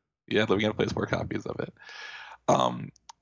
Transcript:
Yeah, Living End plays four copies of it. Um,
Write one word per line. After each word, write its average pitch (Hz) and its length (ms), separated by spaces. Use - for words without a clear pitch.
Yeah, 110 200
Living 104 160
End 107 120
plays - 160
four - 120
copies - 400
of - 160
it. - 140
Um, 62 420